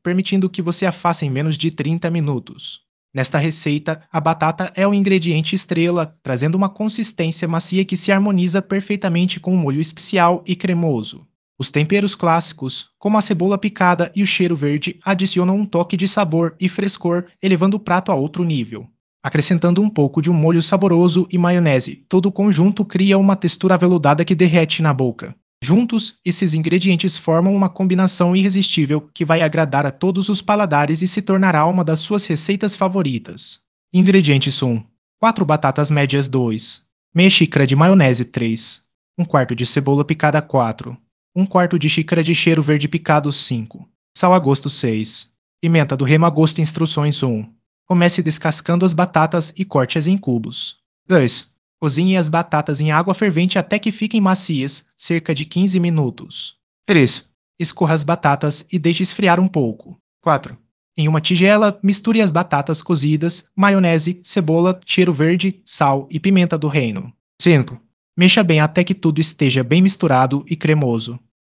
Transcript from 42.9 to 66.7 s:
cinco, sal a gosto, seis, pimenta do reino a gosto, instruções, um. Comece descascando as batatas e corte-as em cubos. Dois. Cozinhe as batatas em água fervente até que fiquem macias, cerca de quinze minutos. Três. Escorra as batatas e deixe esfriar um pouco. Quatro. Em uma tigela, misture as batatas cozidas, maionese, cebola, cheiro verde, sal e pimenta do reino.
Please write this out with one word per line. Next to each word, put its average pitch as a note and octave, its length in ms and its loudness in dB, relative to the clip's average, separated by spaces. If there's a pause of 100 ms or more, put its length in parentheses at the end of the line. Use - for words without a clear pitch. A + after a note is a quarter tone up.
cinco, - 580 -6 (260)
sal F#3 200 2
a F#3 40 4
gosto, C#3 300 0
seis, A2 600 -4 (280)
pimenta D#3 380 0
do C#3 80 -2
reino D#3 220 4
a - 20 2
gosto, D#3 320 0
instruções, D3+ 600 -2
um. A2+ 200 -2 (440)
Comece F3 340 2
descascando E3 640 -2
as F3 80 2
batatas D#3+ 640 0
e F#3+ 80 -4
corte-as D3 400 0
em F#3+ 120 2
cubos. A#2 600 -6 (300)
Dois. C#3+ 480 0 (220)
Cozinhe D#3+ 380 0
as E3+ 140 0
batatas D#3 500 -2
em D3+ 100 0
água E3+ 240 0
fervente F#3 460 0
até G#3 180 -2
que G#3 140 -4
fiquem G#3+ 300 -2
macias, E3+ 640 -2 (100)
cerca E3 380 -4
de C#3 80 -6
quinze F#3 340 0
minutos. D#3+ 800 -4 (300)
Três. D#3 440 2 (300)
Escorra E3 340 0
as D#3+ 80 0
batatas D3 720 -2
e F3+ 80 -2
deixe E3+ 240 0
esfriar F3+ 380 2
um F#3+ 60 4
pouco. C3 520 -4 (220)
Quatro. D3+ 360 -2 (400)
Em D#3 100 0
uma D#3 120 2
tigela, G3 640 2
misture A3 380 0
as F#3+ 100 2
batatas D#3 500 -2
cozidas, D3+ 720 -2
maionese, F3+ 680 2
cebola, F3 600 0
cheiro F3+ 260 2
verde, E3 540 0
sal C#3 440 0
e D#3+ 80 -4
pimenta F3+ 400 2
do D3+ 120 -2
reino. A#2+ 440 -4 (260)